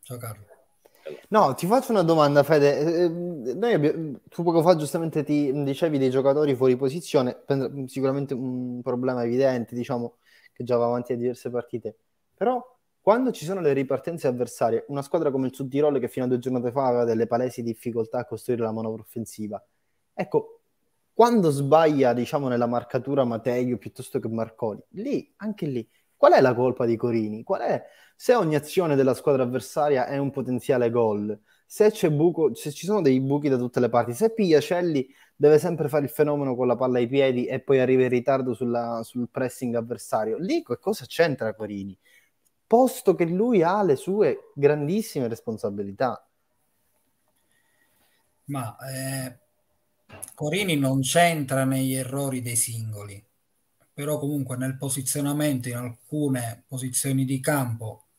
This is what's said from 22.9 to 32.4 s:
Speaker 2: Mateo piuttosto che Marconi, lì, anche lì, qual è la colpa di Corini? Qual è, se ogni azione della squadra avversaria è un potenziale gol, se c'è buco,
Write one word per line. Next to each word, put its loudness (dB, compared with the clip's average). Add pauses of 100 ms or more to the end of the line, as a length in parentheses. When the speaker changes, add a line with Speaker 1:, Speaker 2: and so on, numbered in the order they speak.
Speaker 2:
Mateo -2
piuttosto -8
che -6
Marconi, -6
lì, -8
anche -8
lì, -4 (300)
qual 6
è 8
la 6
colpa 0
di 2
Corini? -2
Qual -4
è, -2 (320)
se 2
ogni 2
azione 0
della 4
squadra 0
avversaria -2
è -6
un -4
potenziale 0
gol, 0 (240)
se 2
c'è 0
buco, 2